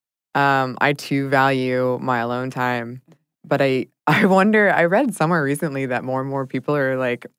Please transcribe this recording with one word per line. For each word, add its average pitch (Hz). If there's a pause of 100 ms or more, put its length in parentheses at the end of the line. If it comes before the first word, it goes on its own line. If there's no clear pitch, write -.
(340)
um, 135
I 143
too 139
value 127
my 127
alone 123
time, 123 (420)
but 143
I, 131 (100)
<laughs> -
I 202
wonder, 196
I 156
read 214
somewhere 160
recently 139
that 123
more 131
and 135
more 135
people 131
are, 131
like, 123 (120)